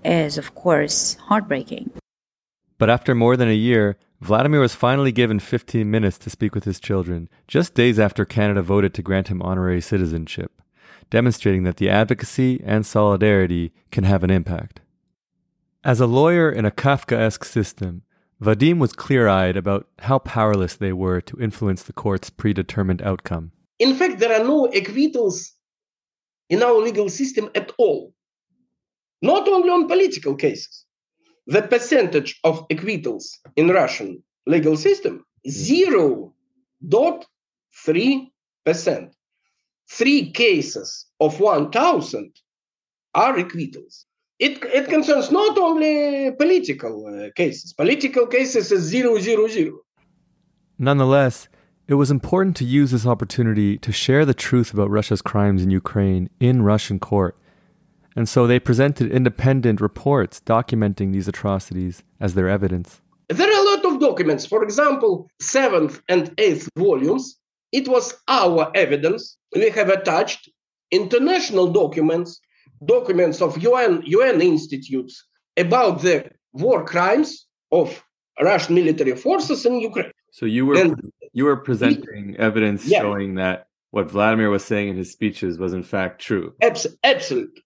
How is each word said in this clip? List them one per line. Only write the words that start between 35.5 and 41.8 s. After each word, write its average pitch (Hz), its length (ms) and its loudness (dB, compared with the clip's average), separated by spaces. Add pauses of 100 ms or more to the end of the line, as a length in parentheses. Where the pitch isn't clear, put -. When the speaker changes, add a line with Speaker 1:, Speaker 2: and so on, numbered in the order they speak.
Speaker 3:
zero 214 840 0 (540)
dot 285 380 0 (600)
three 254 480 0 (320)
percent. 156 500 -4 (760)
Three 254 420 0
cases 170 720 -2 (160)
of 151 180 0
one 170 320 2
thousand 220 600 -2 (840)